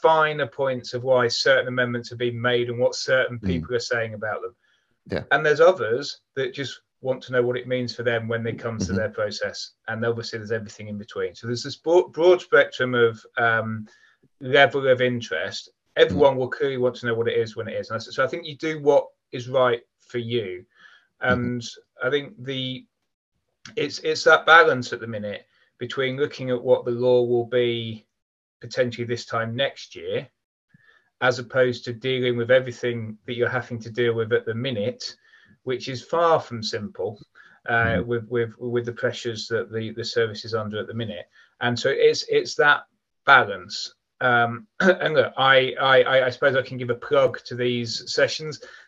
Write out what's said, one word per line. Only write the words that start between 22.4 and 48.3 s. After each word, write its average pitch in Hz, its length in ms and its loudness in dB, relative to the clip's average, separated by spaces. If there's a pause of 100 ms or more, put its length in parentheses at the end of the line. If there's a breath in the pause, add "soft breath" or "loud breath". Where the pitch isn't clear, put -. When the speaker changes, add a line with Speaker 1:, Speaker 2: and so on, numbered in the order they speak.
Speaker 1:
the, 131 420 -8 (920)
it's, 147 240 -4
it's 160 240 -4
that 160 240 6
balance 156 440 6
at 92 80 -8
the 113 80 -12
minute 104 380 -8 (320)
between 131 400 -4
looking 139 320 -4
at 123 140 -2
what 127 200 4
the 123 80 -4
law 123 320 2
will 120 220 0
be 117 600 -2 (520)
potentially 120 460 -4
this 117 200 -6
time 113 300 -6
next - 400 -6
year, 101 320 -6 (920 soft breath)
as 127 160 2
opposed 127 480 0
to 123 80 -6
dealing 123 440 -2
with 117 120 0
everything 120 680 0 (100)
that 117 80 -6
you're 117 140 0
having 123 320 -6
to 113 100 -14
deal 117 240 0
with 113 180 -2
at 113 140 2
the 110 80 -4
minute, 120 600 -6 (460 soft breath)
which 127 280 -6
is 123 120 -8
far 165 380 2
from 117 240 -10
simple, 104 560 -8 (500 soft breath)
uh, 117 280 2
Speaker 2:
Mm. 113 100 -2
Speaker 1:
with, 117 200 -4
with, 117 300 -2
with 120 280 -2
the 120 60 -6
pressures 117 580 -6
that 104 220 -4
the, 110 200 -6
the 110 120 -8
service 110 400 -2
is 113 120 -8
under 107 240 -4
at 95 80 -8
the 104 80 -12
minute. 113 340 -8 (300 soft breath)
And 123 180 -2
so 131 140 0
it's, 151 380 2
it's 143 260 0
that 147 300 4 (420)
balance. 101 640 2 (280)
Um, 120 520 0
<clears throat> - 60 -10
and 180 360 2
look, 123 200 4
I, 131 460 4
I, 131 220 6
I, 131 240 4
I - 20 0
suppose 131 260 0
I 135 60 2
can 127 160 -6
give 123 140 -4
a 120 40 -2
plug 131 500 0
to 127 100 -12
these 120 580 -4
sessions. 147 480 -2 (260 loud breath)